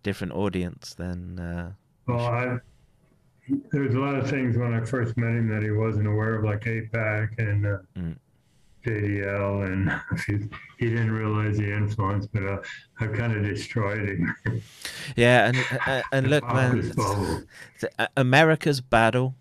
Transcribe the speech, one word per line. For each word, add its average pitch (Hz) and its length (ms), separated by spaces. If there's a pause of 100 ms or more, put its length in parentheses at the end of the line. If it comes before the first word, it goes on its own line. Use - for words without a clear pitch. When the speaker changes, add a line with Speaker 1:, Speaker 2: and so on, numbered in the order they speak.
Speaker 1:
different 95 320
audience, 90 600
then, 90 440
uh, 87 340 (340)
we 120 80
Speaker 2:
Well, 120 140
Speaker 1:
should 123 200
Speaker 2:
I, 120 100 (1120)
there's 135 220
a 127 40
lot 139 180
of 131 120
things 127 300
when 120 160
I 117 100
first 117 320
met 117 140
him 117 180
that 107 140
he 107 80
wasn't 104 360
aware 107 280
of, 107 100
like 107 220
A 113 160 (100)
pac 107 460
and, 104 280
uh, 101 120 (180)
Speaker 1:
Mm. 85 200 (680)
Speaker 2:
J 107 160
D 101 220
L, 101 400
and 95 280
<laughs> - 360
he, 104 120 (400)
he 117 120
didn't 113 220
realize 107 440
the 104 160
influence, 104 540
but, 98 160
uh, 98 200 (380)
I've 113 140
kinda 110 260
destroyed 104 680
him. - 280 (100)
<laughs> 117 180 (540)
Speaker 1:
Yeah, 117 320
and, 127 100 (280)
uh, 131 160 (100)
and 131 140
Speaker 2:
The 131 40
Speaker 1:
look, 147 140
man, 127 340
Speaker 2:
office - 160
bubble. 101 480 (380)
Speaker 1:
th-, - 180
uh, 110 80 (120)
America's 147 640
battle 123 580